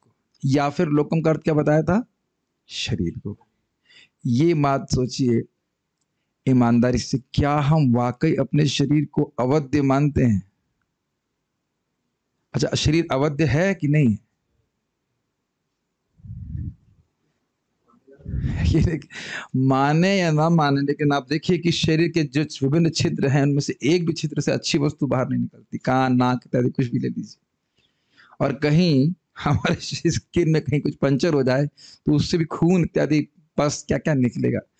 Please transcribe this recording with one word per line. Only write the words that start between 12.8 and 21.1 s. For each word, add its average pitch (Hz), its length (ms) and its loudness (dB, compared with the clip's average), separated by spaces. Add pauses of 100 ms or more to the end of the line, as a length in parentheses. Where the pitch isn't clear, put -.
अवध्य 143 340 -2
है 170 300 0
कि 147 140 -6
नहीं 147 200 4
है? 104 160 -2 (4000)
ये - 160 4
देख, - 280 -2 (480)
माने 147 640 2
या 165 120 0
ना 151 160 2
माने, 143 320 2
लेकिन 147 320 -2